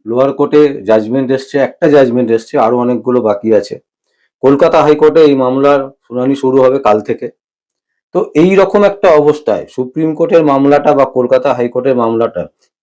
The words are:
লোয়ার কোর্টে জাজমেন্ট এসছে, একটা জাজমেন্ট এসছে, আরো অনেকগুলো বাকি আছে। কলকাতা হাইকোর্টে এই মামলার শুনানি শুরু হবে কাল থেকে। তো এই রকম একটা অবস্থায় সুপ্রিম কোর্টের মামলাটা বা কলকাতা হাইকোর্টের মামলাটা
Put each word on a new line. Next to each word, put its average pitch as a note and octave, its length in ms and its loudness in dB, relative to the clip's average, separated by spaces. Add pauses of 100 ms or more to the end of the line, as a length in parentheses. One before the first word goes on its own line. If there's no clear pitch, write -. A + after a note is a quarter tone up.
লোয়ার C3 260 -2
কোর্টে C#3+ 500 0
জাজমেন্ট A2 480 -2
এসছে, C3+ 280 -4
একটা C3+ 300 -2
জাজমেন্ট B2+ 420 2
এসছে, A2+ 280 -4
আরো A#2+ 200 0
অনেকগুলো B2 420 -2
বাকি G#2+ 340 -2
আছে। - 260 -4 (600)
কলকাতা D3 420 2
হাইকোর্টে D3+ 380 2
এই D3 160 4
মামলার C3+ 540 0
শুনানি B2+ 460 -6
শুরু C3 260 0
হবে C3 160 2
কাল G#2+ 220 0
থেকে। A#2 300 -8 (840)
তো - 220 -4
এই F3+ 220 2
রকম G3 260 2
একটা G3+ 260 0
অবস্থায় D3 580 0
সুপ্রিম D#3 480 -6
কোর্টের E3 300 0
মামলাটা C#3+ 500 2
বা C#3 100 2
কলকাতা B2+ 500 -2
হাইকোর্টের B2 420 -4
মামলাটা A2+ 500 -4 (360)